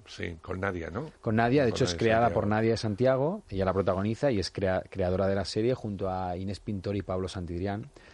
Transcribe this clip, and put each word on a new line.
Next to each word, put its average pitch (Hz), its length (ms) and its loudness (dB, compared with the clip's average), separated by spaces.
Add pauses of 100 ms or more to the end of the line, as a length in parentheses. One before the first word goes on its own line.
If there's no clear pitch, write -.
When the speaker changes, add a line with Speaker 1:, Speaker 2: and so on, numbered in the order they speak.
Speaker 1:
Sí, 90 340 -8
con 92 200 -8
Nadia, 90 300 -2
¿no? 131 200 -8 (100)
Speaker 2:
Con 113 140 0
Nadia, 120 300 4
de 117 80 4
Speaker 1:
Con 92 40 -4
Speaker 2:
hecho 131 100 2
Speaker 1:
Nadia 87 80 0
Speaker 2:
es 85 40 -6
creada 110 280 4
Speaker 1:
Santiago. 87 140 2
Speaker 2:
por 107 60 0
Nadia 110 300 4
Santiago, 131 720 0
ella 95 160 -2
la 92 80 4
protagoniza 98 580 2
y 107 80 2
es 90 140 -2
crea-, 92 360 0
creadora 92 380 2
de 98 80 2
la 98 120 -2
serie 117 280 0
junto 98 360 -4
a 92 260 -4
Inés 95 240 -6
Pintor 101 340 -4
y 98 80 -2
Pablo 92 240 -4
Santidrián, 95 640 -6 (240)